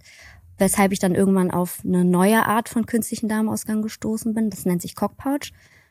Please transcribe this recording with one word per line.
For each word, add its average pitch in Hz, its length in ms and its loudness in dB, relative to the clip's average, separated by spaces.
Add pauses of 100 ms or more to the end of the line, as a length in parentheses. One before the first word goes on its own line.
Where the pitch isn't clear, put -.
(580)
weshalb 196 340 4
ich 196 80 -4
dann 185 160 2
irgendwann 190 340 4
auf 175 340 -4
eine 180 200 2
neue 185 420 4
Art 226 220 0
von 220 180 -4
künstlichen 220 420 -4
Darmausgang 214 540 -2
gestoßen 220 500 -6
bin. 220 160 -2
Das 185 160 -8
nennt 180 160 0
sich 180 140 -10
Cockpouch - 580 -4 (380)